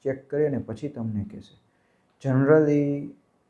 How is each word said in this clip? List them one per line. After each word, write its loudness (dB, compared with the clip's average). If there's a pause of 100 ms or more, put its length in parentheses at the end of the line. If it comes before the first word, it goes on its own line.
ચેક -8
કરે 0
ને -4
પછી -8
તમને -6
કહેશે. -20 (640)
જનરલી 2 (340)